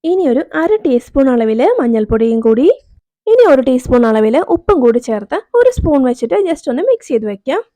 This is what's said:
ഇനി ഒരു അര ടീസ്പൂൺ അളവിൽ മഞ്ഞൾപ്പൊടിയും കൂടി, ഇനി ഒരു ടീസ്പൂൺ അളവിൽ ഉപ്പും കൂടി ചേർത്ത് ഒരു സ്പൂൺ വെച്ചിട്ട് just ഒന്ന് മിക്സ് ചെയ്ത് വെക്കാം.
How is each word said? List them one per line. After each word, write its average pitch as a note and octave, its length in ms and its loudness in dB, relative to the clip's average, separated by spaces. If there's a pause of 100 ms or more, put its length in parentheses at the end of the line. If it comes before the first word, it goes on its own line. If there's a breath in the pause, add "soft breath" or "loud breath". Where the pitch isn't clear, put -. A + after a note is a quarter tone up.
(100)
ഇനി F#4 220 0
ഒരു C4 100 0 (200)
അര E4+ 100 0 (140)
ടീസ്പൂൺ C4+ 480 0
അളവിൽ A3+ 260 -2 (180)
മഞ്ഞൾപ്പൊടിയും A3+ 680 -2
കൂടി, A3+ 200 2 (640)
ഇനി A#4+ 220 4
ഒരു C4 160 6
ടീസ്പൂൺ B3+ 400 0
അളവിൽ A3 260 0 (200)
ഉപ്പും F#4 300 0
കൂടി A#3 220 2
ചേർത്ത് G#3+ 300 -6 (220)
ഒരു B4 180 4
സ്പൂൺ D4 320 0
വെച്ചിട്ട് B3 280 -4 (120)
just D#4+ 240 -6
ഒന്ന് C#4 160 -4
മിക്സ് A#4+ 240 -2
ചെയ്ത് A3 180 -2
വെക്കാം. C4 300 -6 (160)